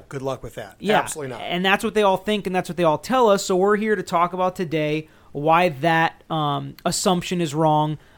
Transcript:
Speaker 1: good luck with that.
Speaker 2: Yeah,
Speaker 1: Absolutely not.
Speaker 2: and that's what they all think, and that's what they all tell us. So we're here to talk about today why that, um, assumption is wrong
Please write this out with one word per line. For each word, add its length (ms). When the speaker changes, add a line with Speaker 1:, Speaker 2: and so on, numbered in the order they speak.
Speaker 1:
good 140
luck 200
with 140
that. 240
Speaker 2:
Yeah, 200
Speaker 1:
Absolutely 360
not. 60
Speaker 2:
and 240
that's 180
what 120
they 80
all 140
think, 300
and 80
that's 140
what 80
they 60
all 140
tell 320
us. 140
So 140
we're 200
here 180
to 80
talk 280
about 240
today 540
why 380
that, 640
um, 520
assumption 560
is 140
wrong 460